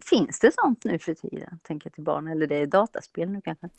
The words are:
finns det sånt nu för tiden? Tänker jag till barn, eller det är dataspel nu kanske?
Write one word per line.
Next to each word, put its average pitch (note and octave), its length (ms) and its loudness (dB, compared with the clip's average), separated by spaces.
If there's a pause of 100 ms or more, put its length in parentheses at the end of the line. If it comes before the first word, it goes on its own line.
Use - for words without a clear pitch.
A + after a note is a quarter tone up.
finns - 340 2
det B3+ 140 8
sånt - 320 2
nu F3+ 140 0
för E3 140 -4
tiden? - 500 -10
Tänker D3+ 240 -8
jag D#3+ 60 -14
till D3+ 100 -14
barn, D3+ 240 -2
eller D#3 200 0
det D3 80 -2
är D3 120 0
dataspel F#3 600 0
nu G3 120 -6
kanske? E3 380 -8